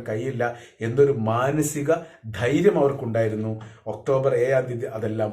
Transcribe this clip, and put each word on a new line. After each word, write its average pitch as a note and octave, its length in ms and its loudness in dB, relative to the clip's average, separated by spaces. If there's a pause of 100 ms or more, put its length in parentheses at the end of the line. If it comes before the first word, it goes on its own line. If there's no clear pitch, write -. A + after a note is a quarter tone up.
കഴിയില്ല A#2+ 360 -2 (360)
എന്നൊരു B2+ 360 4 (140)
മാനസിക C#3+ 600 0 (500)
ധൈര്യം D#3+ 380 4
അവർക്കുണ്ടായിരുന്നു. A2+ 760 0 (320)
ഒക്ടോബർ C3 480 0
ഏഴാം B2 320 2
തീയതി A#2 300 -6
അതെല്ലാം G#2+ 360 -2